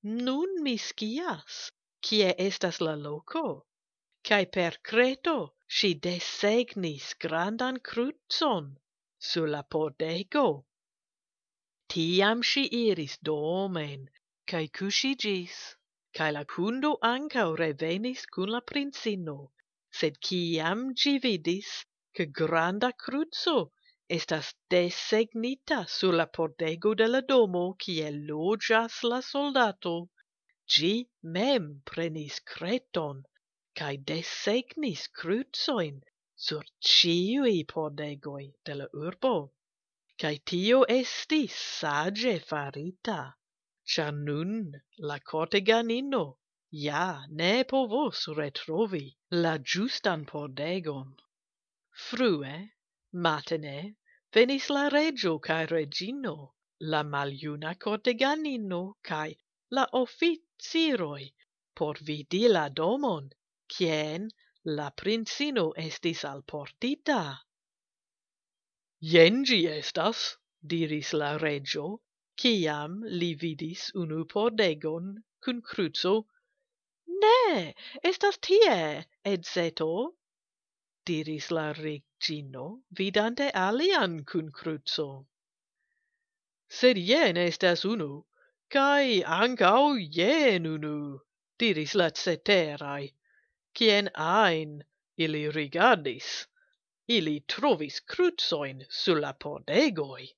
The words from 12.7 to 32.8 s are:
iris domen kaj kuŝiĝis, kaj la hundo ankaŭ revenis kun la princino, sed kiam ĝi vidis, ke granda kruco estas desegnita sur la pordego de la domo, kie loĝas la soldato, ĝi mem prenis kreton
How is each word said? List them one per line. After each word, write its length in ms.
iris 360
domen 720
kaj 180
kuŝiĝis, 800
kaj 200
la 80
hundo 360
ankaŭ 540
revenis 800
kun 220
la 60
princino, 680
sed 260
kiam 640
ĝi 260
vidis, 520
ke 100
granda 520
kruco 520
estas 440
desegnita 1160
sur 320
la 60
pordego 680
de 120
la 140
domo, 440
kie 320
loĝas 760
la 160
soldato, 640
ĝi 240
mem 440
prenis 480
kreton 720